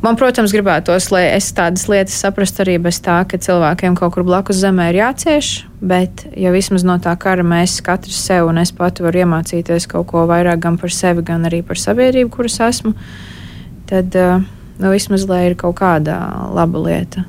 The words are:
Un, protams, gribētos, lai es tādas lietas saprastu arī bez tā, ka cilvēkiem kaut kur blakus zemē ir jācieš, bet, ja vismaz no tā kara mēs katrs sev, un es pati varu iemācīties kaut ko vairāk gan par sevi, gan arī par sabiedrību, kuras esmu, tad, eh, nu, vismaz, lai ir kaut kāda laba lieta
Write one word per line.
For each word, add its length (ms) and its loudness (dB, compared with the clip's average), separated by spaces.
Un, 80 4
protams, 400 2
gribētos, 560 2
lai 140 4
es 160 0
tādas 380 0
lietas 260 2
saprastu 480 -2
arī 160 2
bez 240 -2
tā, 140 2
ka 100 -6
cilvēkiem 640 2
kaut 140 0
kur 100 0
blakus 380 0
zemē 320 2
ir 80 2
jācieš, 640 0
bet, 420 0
ja 160 2
vismaz 340 2
no 160 4
tā 160 0
kara 240 0
mēs 400 0
katrs 320 -4
sev, 320 2
un 140 2
es 100 0
pati 320 -2
varu 220 2
iemācīties 680 -2
kaut 160 -2
ko 220 0
vairāk 340 2
gan 140 0
par 180 -4
sevi, 320 0
gan 180 -2
arī 200 0
par 160 -8
sabiedrību, 500 2
kuras 280 -4
esmu, 340 0
tad, 260 0
eh, 240 4
nu, 140 2
vismaz, 340 0
lai 220 2
ir 60 0
kaut 200 -2
kāda 460 0
laba 260 0
lieta 500 -2